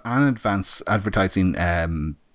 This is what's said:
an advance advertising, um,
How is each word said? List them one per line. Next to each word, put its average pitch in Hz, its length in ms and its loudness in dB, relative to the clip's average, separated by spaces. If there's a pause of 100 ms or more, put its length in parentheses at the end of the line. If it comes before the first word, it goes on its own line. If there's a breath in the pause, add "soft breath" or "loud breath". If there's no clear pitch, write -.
an 123 200 2
advance 107 640 0
advertising, 95 720 2
um, 82 580 -2 (180)